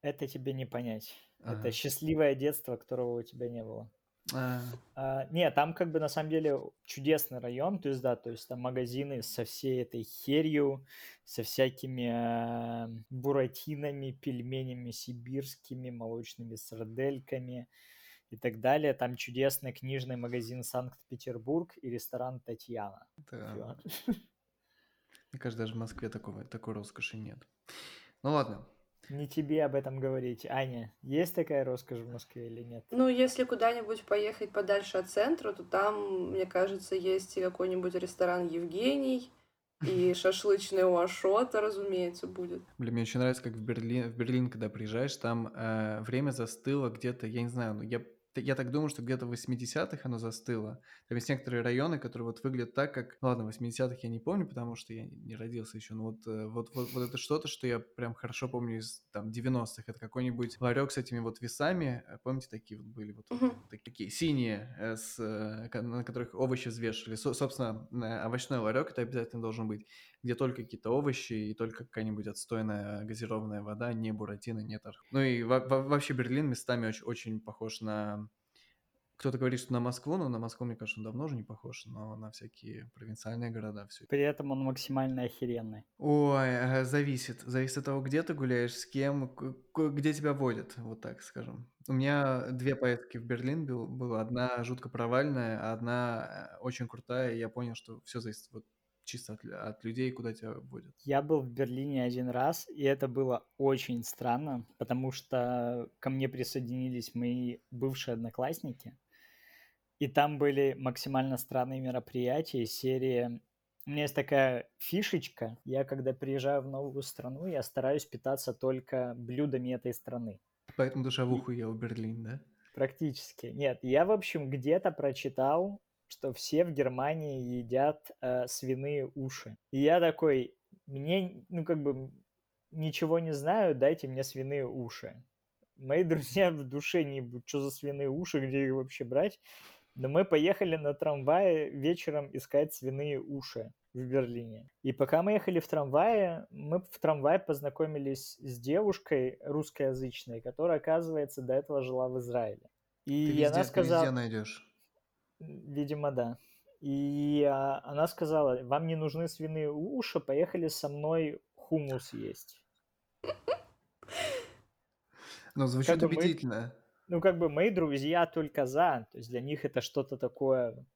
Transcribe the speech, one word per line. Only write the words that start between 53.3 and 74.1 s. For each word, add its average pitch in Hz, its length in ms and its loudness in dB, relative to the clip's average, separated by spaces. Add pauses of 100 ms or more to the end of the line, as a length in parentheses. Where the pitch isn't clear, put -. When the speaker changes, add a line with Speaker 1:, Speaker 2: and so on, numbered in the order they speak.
Speaker 2:
в - 20 -4
восьмидесятых 120 560 -2
я 117 60 -6
не 117 100 -4
помню, 175 300 0
потому 120 260 -6
что - 200 -14
я 113 120 -10
не 110 300 -14
родился 113 400 -8
еще, 110 180 -12
но 110 100 -6
вот, 110 220 -8
э, 110 200 -4
вот, 117 280 -6
вот, 127 200 -4
вот 123 140 -2
это 127 100 -8
что-то, 151 300 -2
что - 200 -6
я 120 100 0
прям 117 360 -6
хорошо 123 340 -6
помню 120 300 -2
из, - 340 -10
там, 104 180 -6
девяностых. 117 580 -2
Это 113 120 -12
какой-нибудь 120 600 -4
ларек 127 300 2
с - 80 -4
этими 123 220 -4
вот 113 200 -4
весами. 143 680 0
Э, 110 160 -14
помните, 127 260 -4
такие 110 280 -12
вот 107 100 -14
были 107 240 -10
вот 107 180 -18
Speaker 3:
Мгм. 240 240 2 (160)
Speaker 2:
так-, 107 140 -18
такие 110 260 -8
синие, 123 720 0
э, 113 160 -2
с, - 240 -10
э, 107 480 -4
ко-, 113 140 -4
на 120 200 -4
которых 120 320 -6
овощи 127 340 0
взвешивали. 113 480 -4
Со-, 120 180 0
собственно, 113 580 -2
э, 117 40 -4 (300)
овощной 123 320 -2
ларек 117 320 2
это 123 120 -2
обязательно 117 400 -4
должен 113 260 -4
быть, 104 180 -6 (380)
где 123 100 0
только 123 300 0
какие-то 113 260 -6
овощи 135 440 0
и 107 200 -2
только 113 300 -4
какая-нибудь 107 420 -4
отстойная 104 800 -4
газированная 110 580 -4
вода, 107 300 -4
не 110 200 -2